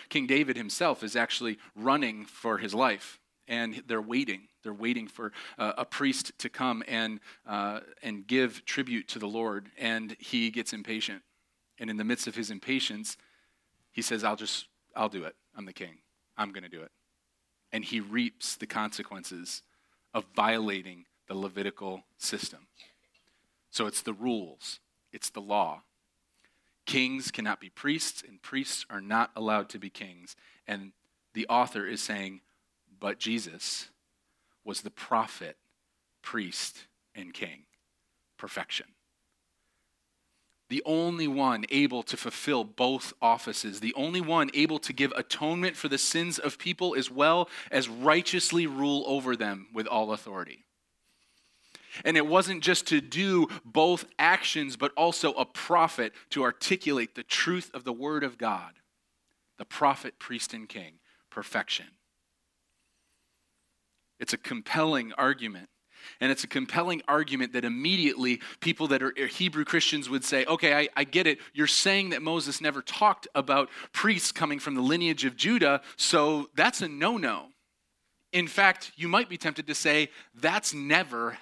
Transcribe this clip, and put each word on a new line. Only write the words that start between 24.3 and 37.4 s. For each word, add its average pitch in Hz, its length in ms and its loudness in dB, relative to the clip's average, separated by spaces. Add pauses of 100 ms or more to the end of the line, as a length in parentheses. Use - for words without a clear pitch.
It's - 180 -8
the 110 100 -12
law. 101 420 0 (1040)
Kings 131 440 -2
cannot 107 300 -4
be 98 100 -18
priests, - 560 -4
and 98 140 -20
priests - 480 -6
are 101 120 -10
not 110 340 0
allowed 107 360 0
to - 80 -14
be 95 120 -12
kings. 90 460 -18 (300)
And 98 260 -10 (420)
the 110 140 -6
author 117 380 2
is 107 160 -6
saying, 98 380 -6 (600)
"But 101 180 -4
Jesus 101 720 -6 (760)
was - 180 -8
the 104 80 -10
prophet, 107 640 -2 (680)
priest, - 640 -8 (280)
and - 200 -16
king." - 320 -12 (680)